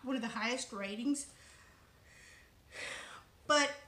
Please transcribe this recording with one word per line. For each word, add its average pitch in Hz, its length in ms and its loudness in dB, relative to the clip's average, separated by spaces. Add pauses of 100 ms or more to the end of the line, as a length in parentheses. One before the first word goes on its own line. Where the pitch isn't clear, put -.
one 262 120 0
of 240 60 0
the 226 60 0
highest 226 460 -2
ratings. 214 540 0 (2250)
But 285 240 6 (160)